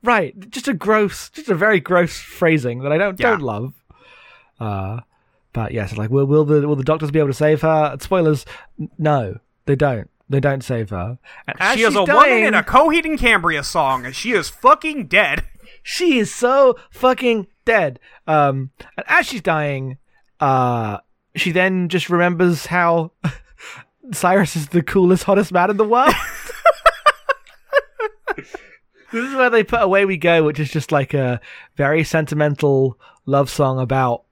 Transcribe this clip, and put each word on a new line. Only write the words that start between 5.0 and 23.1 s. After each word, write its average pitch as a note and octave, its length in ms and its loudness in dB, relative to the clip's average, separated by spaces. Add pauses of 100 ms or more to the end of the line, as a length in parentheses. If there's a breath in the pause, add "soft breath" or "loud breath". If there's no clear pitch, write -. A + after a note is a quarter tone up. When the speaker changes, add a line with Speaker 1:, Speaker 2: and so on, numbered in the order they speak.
Speaker 1:
but A2+ 200 -6
yes, G#2 260 -6
like, G#2+ 100 -4
will, C#3 160 2
will D3 220 2
the, D3 200 2
will D3+ 100 0
the C3+ 80 -4
doctors D#3 260 -2
be D3+ 80 0
able D3 100 2
to C3+ 60 -2
save D3+ 260 2
her? D#3 400 0
Spoilers, D#3+ 460 0 (340 loud breath)
n-, D3+ 160 -10
no, C3+ 400 -2 (300)
they C#3 100 2
don't. C3 320 -2 (180)
They C#3 140 0
don't C#3 240 0
save A2+ 240 -4
her. G#2 300 -8 (280 loud breath)
And D3+ 140 -10
as G#3 160 2
Speaker 2:
She A3 60 0
is A3+ 100 4
Speaker 1:
she's G3+ 100 2
Speaker 2:
a F3 40 2
Speaker 1:
dying, D4 100 4 (140)
Speaker 2:
woman A#3 160 2
in A#3 80 0
a F3 80 4
Coheed D#4 420 2
and D#4 140 -4
Cambria F3 440 0
song, C3 440 -2
and C3 100 -12
she A#3+ 160 -6
is F3 160 0
fucking C4+ 600 0
dead. E3+ 340 0 (400 soft breath)
Speaker 1:
She E4 360 0
is G#3+ 160 -2
so B3+ 440 2 (120)
fucking A#3+ 580 0 (180)
dead. F3 340 0 (260 soft breath)
Um, C#3 440 0 (260 loud breath)
and - 100 -10
as D#4 200 2
she's G#3+ 160 -10
dying, C#3+ 560 -4 (420)
uh, B2 580 0 (380)
she - 160 -2
then F3+ 380 0
just E3+ 180 -2
remembers F3 560 0
how E3+ 480 -2 (500 loud breath)